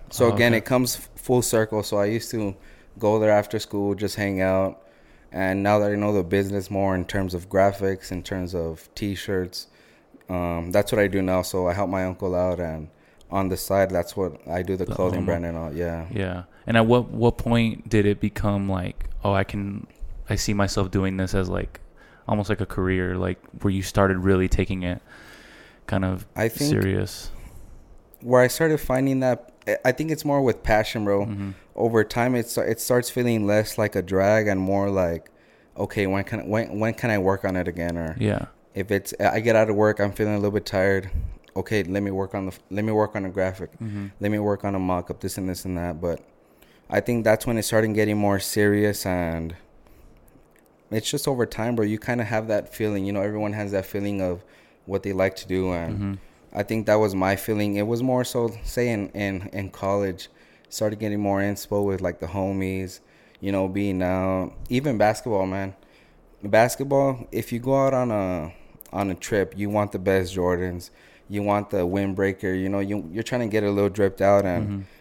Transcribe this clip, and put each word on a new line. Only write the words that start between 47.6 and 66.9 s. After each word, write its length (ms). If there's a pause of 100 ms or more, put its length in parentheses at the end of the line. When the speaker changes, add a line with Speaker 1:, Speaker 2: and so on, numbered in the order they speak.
Speaker 1:
started 320
getting 220
more 220
serious, 680
and 500 (1400)
it's 180
just 180
over 180
time, 300
bro. 100
You 120
kinda 260
have 240
that 260
feeling, 320
you 60
know, 100
everyone 320
has 180
that 160
feeling 340
of 220 (420)
what 160
they 120
like 240
to 100
do, 260
and 220
Speaker 2:
Mm-hmm. 180 (420)
Speaker 1:
I 60
think 240
that 140
was 160
my 200
feeling. 420
It 100
was 160
more 200
so, 280 (120)
say, 260
in, 200
in, 440
in 180
college, 580 (400)
started 300
getting 200
more 200
inspo 440
with, 160
like, 200
the 80
homies, 720 (400)
you 120
know, 160
being 360
out. 500 (160)
Even 300
basketball, 480
man. 260 (720)
Basketball, 880